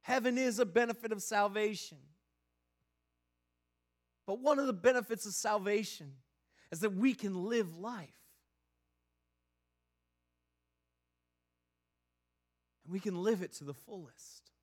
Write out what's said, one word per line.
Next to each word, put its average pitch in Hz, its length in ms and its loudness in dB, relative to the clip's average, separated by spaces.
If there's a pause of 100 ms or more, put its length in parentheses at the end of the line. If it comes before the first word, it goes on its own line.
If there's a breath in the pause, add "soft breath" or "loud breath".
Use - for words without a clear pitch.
Heaven 247 340 2
is 247 220 2
a 247 60 6
benefit 233 460 2
of 208 100 -4
salvation. 208 760 0 (2250)
But 202 140 -4
one 277 200 4
of 277 80 2
the 247 60 2
benefits 226 520 2
of 202 80 -8
salvation 208 800 -2 (580 soft breath)
is 160 100 -6
that 208 120 0
we 233 200 4
can 190 320 -4
live 208 320 0
life. 196 320 -12 (4000)
And 165 100 -10
we 190 60 -2
can 180 240 -4
live 208 180 2
it 175 120 -10
to - 100 -16
the 143 100 -10
fullest. - 760 -18 (120)